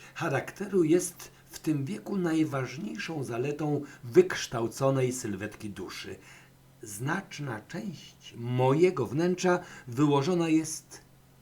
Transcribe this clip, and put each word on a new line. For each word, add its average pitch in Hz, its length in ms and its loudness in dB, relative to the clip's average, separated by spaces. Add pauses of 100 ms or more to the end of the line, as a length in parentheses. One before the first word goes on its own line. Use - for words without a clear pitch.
(140)
charakteru 175 680 0
jest - 480 2 (180)
w - 100 -16
tym 147 260 0
wieku 202 320 -4
najważniejszą 160 1040 -2
zaletą 143 580 -2 (220)
wykształconej 127 1080 2
sylwetki 104 560 -6
duszy. 95 460 -10 (680)
Znaczna 127 880 -6
część - 680 -12
mojego 131 720 2
wnętrza 180 520 2 (280)
wyłożona 143 640 2
jest - 520 -2 (400)